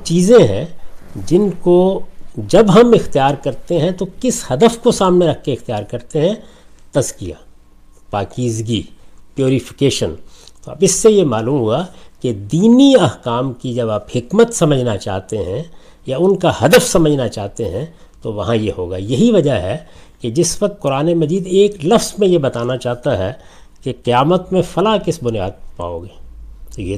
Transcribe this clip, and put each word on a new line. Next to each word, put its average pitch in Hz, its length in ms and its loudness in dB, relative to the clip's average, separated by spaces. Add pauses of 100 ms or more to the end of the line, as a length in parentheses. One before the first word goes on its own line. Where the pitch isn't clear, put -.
چیزیں 180 440 6
ہیں 104 180 -2 (500)
جن 190 340 0 (120)
کو 180 380 4 (360)
جب 165 400 4
ہم 240 180 8
اختیار 143 500 2
کرتے 170 360 -4
ہیں 175 120 0
تو 185 140 -6 (160)
کس - 300 -4
ہدف 220 320 2
کو 240 80 4
سامنے 180 360 2
رکھ - 160 -2
کے 143 100 -4
اختیار 110 300 -6
کرتے 147 460 -4
ہیں؟ 220 60 -4 (560)
تزکیہ، 98 420 -6 (760)
پاکیزگی، 110 720 -4 (540)
پیوریفیکیشن۔ 131 760 -2 (500)
تو 123 80 -16
اب 135 80 -16
اس 185 120 4
سے - 200 4
یہ 202 120 4
معلوم 123 360 0
ہوا 120 240 0 (380)
کہ 123 120 -2
دینی 220 680 4
احکام 127 540 -2
کی 123 200 -8
جب 117 160 -2
آپ 107 160 -4 (100)
حکمت 214 380 2
سمجھنا 127 440 0
چاہتے 98 400 -6
ہیں 98 260 -6 (420)
یا 131 140 -6
ان 190 160 2
کا 180 160 0 (100)
ہدف 226 220 6
سمجھنا 151 440 2
چاہتے 104 420 -8
ہیں 104 160 -6 (360)
تو 117 120 -8
وہاں 104 220 -2
یہ 107 220 -2
ہوگا۔ 90 200 -6
یہی 127 340 0
وجہ 151 200 2
ہے 101 260 -4 (440)
کہ 120 100 -6
جس 160 300 -2
وقت 202 200 -4
قرآن 143 320 -2
مجید 165 320 -2
ایک 196 400 0
لفظ 214 320 0
میں 202 100 2
یہ 175 100 4
بتانا 127 400 -2
چاہتا 123 400 -4
ہے 92 160 -4 (500)
کہ 127 100 -6 (100)
قیامت 151 500 0
میں 185 80 2
فلاح 202 360 0
کس 180 260 -4
بنیاد 107 280 -4
پر - 260 -16
پاؤ 87 220 -10
گے، - 280 -18 (480)
تو 113 60 -10
یہ 98 160 -6